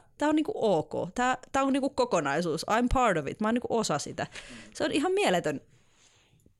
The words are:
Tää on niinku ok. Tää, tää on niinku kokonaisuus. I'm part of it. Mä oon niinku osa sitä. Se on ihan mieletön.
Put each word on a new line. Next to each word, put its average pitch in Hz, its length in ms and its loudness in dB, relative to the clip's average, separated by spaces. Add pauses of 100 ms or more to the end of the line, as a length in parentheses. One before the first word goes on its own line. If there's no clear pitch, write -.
(180)
Tää 294 120 2
on 311 60 4
niinku 311 200 0
ok. 180 380 0 (220)
Tää, 254 220 0 (140)
tää 269 120 2
on 269 100 2
niinku 277 160 0
kokonaisuus. 165 800 0
I'm 240 220 2
part 233 240 4
of 139 100 -4
it. - 140 -10
Mä 214 60 0
oon 220 60 0
niinku 247 160 -2
osa 170 300 0
sitä. - 280 -6 (460)
Se - 100 -4
on 320 80 0
ihan 320 200 0
mieletön. 240 500 0 (1000)